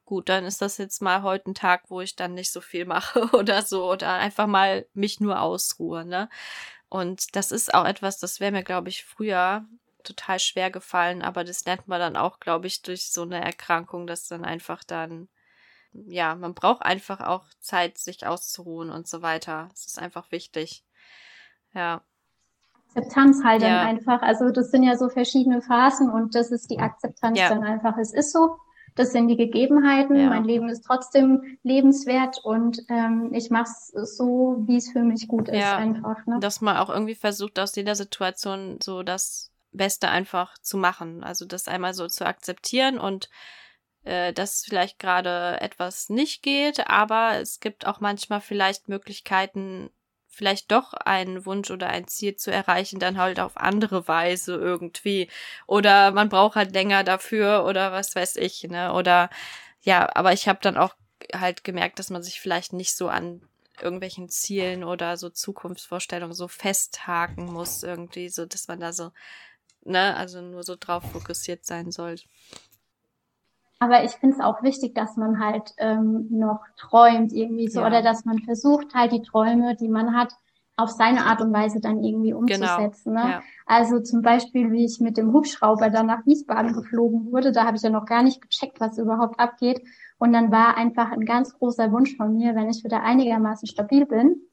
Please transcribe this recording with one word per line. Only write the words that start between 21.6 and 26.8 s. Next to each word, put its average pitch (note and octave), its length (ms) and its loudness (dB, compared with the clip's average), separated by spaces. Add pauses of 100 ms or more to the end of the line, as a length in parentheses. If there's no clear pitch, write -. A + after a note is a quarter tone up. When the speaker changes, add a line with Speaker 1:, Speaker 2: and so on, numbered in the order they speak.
Speaker 1:
Ja. E3+ 280 -6 (920)
Speaker 2:
Akzeptanz C4+ 500 6
halt A3 180 6
dann A3 80 4
Speaker 1:
Ja. F3+ 120 4
Speaker 2:
einfach. A3+ 400 0
Also A3+ 280 4
das B3 200 0
sind C4 120 6
ja B3 140 6
so B3 120 0
verschiedene B3 540 2
Phasen C4 480 4
und A3 240 -2
das A#3+ 160 2
ist A#3+ 200 -6
die A3 80 -4
Akzeptanz A3+ 600 -2